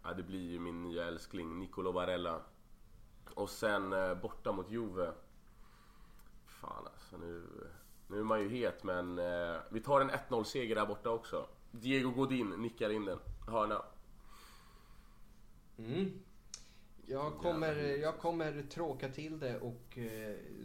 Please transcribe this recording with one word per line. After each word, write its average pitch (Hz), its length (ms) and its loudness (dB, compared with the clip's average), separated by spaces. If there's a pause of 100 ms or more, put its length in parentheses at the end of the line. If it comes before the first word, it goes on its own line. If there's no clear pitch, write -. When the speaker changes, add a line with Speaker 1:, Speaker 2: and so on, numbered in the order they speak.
Speaker 1:
ja, 87 140 -2
det 90 60 -2
blir 90 280 -4
ju 87 80 -2
min 85 240 -2
nya 85 240 0
älskling, 85 520 -4
Nicolo 92 340 0
Barella. 87 480 2 (920)
Och 101 160 0
sen, 98 440 2
eh, 95 220 4
borta 104 360 -2
mot 95 200 -2
Juve. 92 400 0 (1300)
Fan, - 480 -10
alltså, - 240 -14
nu... 85 260 -6 (640)
Nu 101 120 0
är 107 40 4
man 110 180 6
ju 101 80 2
het, 117 340 2
men, 90 360 2
eh, 87 380 2 (120)
vi 110 120 -2
tar 139 200 8
en 135 80 6
ett 135 200 0
noll-seger 117 460 2
där 107 100 6
borta 104 240 0
också. 113 380 0 (240)
Diego 127 400 4
Godin 127 380 4
nickar 110 400 2
in 107 160 2
den. 90 140 0 (280)
Hörna. 107 340 4 (2000)
Speaker 2:
Mm. 139 340 0 (920)
Jag 135 180 0
Speaker 1:
Jävla 151 180 -2
Speaker 2:
kommer, 160 340 4
Speaker 1:
hus. 143 260 2
Speaker 2:
jag 160 180 2
kommer 156 440 2
tråka 139 460 -2
till 156 300 -6
det 123 200 0
och, - 380 -6
eh, 110 380 -4 (300)